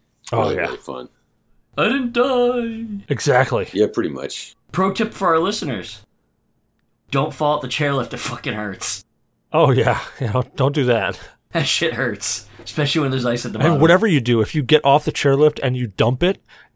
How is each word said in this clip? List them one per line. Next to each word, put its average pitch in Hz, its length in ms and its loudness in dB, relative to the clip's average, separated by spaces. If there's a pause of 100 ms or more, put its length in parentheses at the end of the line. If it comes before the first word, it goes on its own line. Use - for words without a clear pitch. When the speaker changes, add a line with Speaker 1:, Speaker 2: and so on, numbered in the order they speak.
(320)
Speaker 1:
Oh, 113 80 0
Speaker 2:
Really, 104 160 0
Speaker 1:
yeah. 90 60 -2
Speaker 2:
really - 160 -6
fun. - 300 -12 (720)
Speaker 3:
I 156 60 0
didn't 240 300 -2
die. 233 920 0
Speaker 1:
Exactly. 127 640 2
Speaker 2:
Yeah, 101 200 2
pretty 101 180 -2
much. - 460 -10 (160)
Speaker 3:
Pro 190 200 0
tip - 220 -4
for 196 140 -2
our 160 100 4
listeners. 151 640 -4 (1080)
Don't 139 220 -2
fall 151 220 0
off - 60 -6
the 135 60 -6
chairlift. 139 440 -2
It 123 60 -8
fucking - 360 -6
hurts. 104 500 -6 (480)
Speaker 1:
Oh, 151 180 6
yeah. 120 300 2 (100)
<laughs> - 100 -12
You 123 120 -4
know, 127 100 0 (140)
don't 135 180 2
do 131 120 0
that. 101 340 0 (320)
Speaker 3:
That 151 140 0
shit - 280 -2
hurts. - 540 -6 (180)
Especially 151 340 -2
when 139 120 0
there's 127 120 -2
ice 123 220 -2
at 107 60 -8
the 110 80 -4
Speaker 1:
And 147 80 4
Speaker 3:
bottom. 151 120 4
Speaker 1:
whatever 175 260 6
you 160 140 4
do, 117 200 4
if 104 140 -2
you 151 80 0
get 147 220 4
off 143 200 4
the 147 80 -2
chairlift 143 500 2
and 127 140 0
you 123 100 -2
dump 123 360 0
it, 185 200 0 (340)